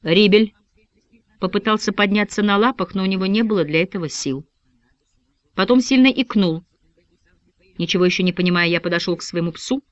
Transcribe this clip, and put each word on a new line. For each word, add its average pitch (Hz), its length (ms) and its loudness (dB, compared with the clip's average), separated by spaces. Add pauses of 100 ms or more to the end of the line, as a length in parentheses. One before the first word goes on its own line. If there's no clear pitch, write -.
Рибель 202 520 4 (840)
попытался 208 540 -4
подняться 202 500 0
на 202 140 0
лапах, 254 380 -2
но 190 80 -4
у 190 40 -2
него 190 200 -2
не 208 160 0
было 208 220 0
для 156 180 -2
этого 165 260 -6
сил. 135 400 -8 (1040)
Потом 247 280 2
сильно 262 240 4
икнул. 202 580 0 (1120)
Ничего 180 300 0
ещё 180 160 0
не 180 100 2
понимая, 175 360 0
я 170 120 0
подошёл 170 360 -2
к - 60 -16
своему 170 300 -6
псу - 400 -6